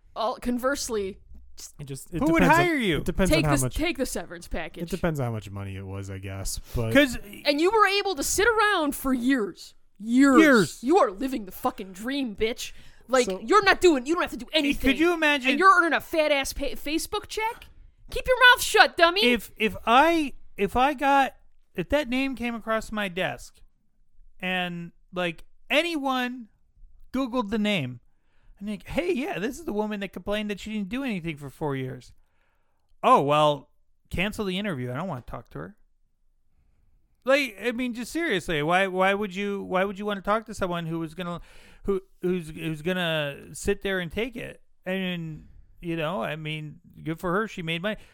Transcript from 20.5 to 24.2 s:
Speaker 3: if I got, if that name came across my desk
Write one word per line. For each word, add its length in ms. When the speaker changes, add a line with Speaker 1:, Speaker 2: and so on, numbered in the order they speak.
Speaker 3:
if 180
I 200
got, 400
if 140
that 200
name 260
came 200
across 360
my 160
desk 540